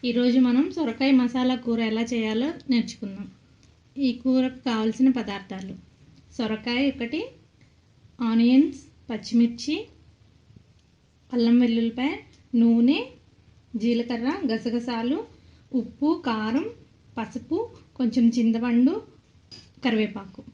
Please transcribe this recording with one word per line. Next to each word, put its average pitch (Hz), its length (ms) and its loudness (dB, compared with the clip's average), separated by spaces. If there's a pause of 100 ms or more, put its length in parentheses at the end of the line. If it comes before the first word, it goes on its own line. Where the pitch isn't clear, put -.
ఈరోజు 247 360 2
మనం 247 320 4
సొరకాయ 277 420 0
మసాలా 254 500 2
కూర 233 200 -2
ఎలా 220 200 -2
చేయాలో 226 460 -2 (200)
నేర్చుకుందాం. 202 560 -2 (720)
ఈ 269 120 0 (120)
కూరకు 262 460 0
కావాల్సిన 226 440 2
పదార్థాలు: 190 640 -6 (600)
సొరకాయ 226 560 -2
ఒకటి, 254 300 -6 (960)
ఆనియన్స్, 240 600 4 (280)
పచ్చిమిర్చి, 233 680 0 (1600)
అల్లం 240 280 4
వెల్లుల్లిపాయ, 233 520 0 (400)
నూనె, 233 480 4 (760)
జీలకర్ర, 233 540 -2 (180)
గసగసాలు, 233 720 -4 (540)
ఉప్పు, 269 380 -2 (180)
కారం, 226 380 -2 (500)
పసుపు, 240 420 -6 (400)
కొంచెం 240 260 2 (140)
చింతపండు, 240 560 2 (880)
కరివేపాకు. 214 600 -4 (120)